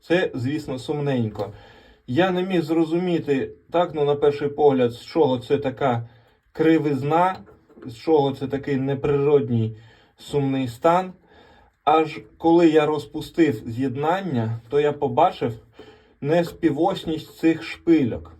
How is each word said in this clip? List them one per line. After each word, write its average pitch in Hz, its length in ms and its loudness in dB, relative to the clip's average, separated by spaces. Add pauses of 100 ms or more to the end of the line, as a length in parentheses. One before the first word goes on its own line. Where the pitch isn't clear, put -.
Це, 175 340 0
звісно, 139 440 -6
сумненько. 123 720 -4 (540)
Я 170 240 2
не 180 120 -2
міг 185 200 -2
зрозуміти, 160 880 -2 (200)
так, 170 220 0
ну, 147 100 0
на 143 100 2
перший 143 340 0
погляд, 131 420 2
з - 140 -16
чого 131 340 0
це 135 200 -2
така 123 500 -2 (440)
кривизна, 156 840 2 (500)
з 117 100 -14
чого 143 360 2
це 135 140 -8
такий 139 300 -4
неприродній 135 1000 0 (400)
сумний 135 520 -4
стан. 175 440 0 (720)
Аж 156 360 2 (180)
коли 165 300 6
я 151 180 4
розпустив 151 800 -2
з'єднання, 131 1000 -4
то 147 120 0
я 147 120 2
побачив 143 600 0 (680)
неспівосність 165 1160 -2
цих 165 240 2
шпильок. - 760 0